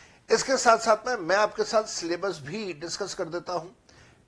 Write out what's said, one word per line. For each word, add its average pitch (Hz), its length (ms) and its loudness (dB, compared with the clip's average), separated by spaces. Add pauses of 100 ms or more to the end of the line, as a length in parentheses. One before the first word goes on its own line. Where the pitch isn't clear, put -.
(300)
इसके 247 260 4
साथ 226 220 6
साथ 220 300 2
में 247 80 0
मैं 180 200 0
आपके 208 280 2
साथ 220 180 0
सिलेबस 175 600 -4
भी 185 300 -8
discuss 165 420 -8
कर 185 100 -4
देता 165 280 -6
हूँ। 170 240 -6 (520)